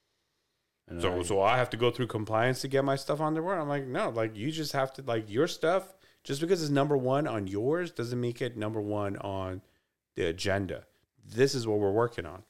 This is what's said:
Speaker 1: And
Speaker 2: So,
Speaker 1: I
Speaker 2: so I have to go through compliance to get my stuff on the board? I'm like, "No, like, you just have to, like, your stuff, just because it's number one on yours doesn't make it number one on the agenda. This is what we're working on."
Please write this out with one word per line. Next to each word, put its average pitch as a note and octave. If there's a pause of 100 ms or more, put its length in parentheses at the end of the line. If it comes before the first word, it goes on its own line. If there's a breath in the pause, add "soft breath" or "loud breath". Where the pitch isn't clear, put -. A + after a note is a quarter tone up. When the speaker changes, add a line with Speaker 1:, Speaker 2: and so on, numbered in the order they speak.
(880)
Speaker 1:
And E2+
Speaker 2:
So, F2+
Speaker 1:
I -
Speaker 2:
so F#2+
I A#2
have B2
to A2
go A#2+
through A#2+
compliance A2
to C#3
get C3+
my C#3
stuff D3
on D#3
the D#3+
board? F#3
I'm D3+
like, C#3+
"No, E3
like, A2+
you A2
just D#3
have C3+
to, C3+
like, A2+
your B2+
stuff, F3+ (300 soft breath)
just C#3
because E3+
it's D3+
number C#3+
one C3+
on A2
yours C#3
doesn't B2
make A#2+
it A#2+
number G#2+
one G#2
on F#2+ (540)
the -
agenda. F#2 (360)
This B2+
is A#2+
what G#2
we're G2+
working A2+
on." F2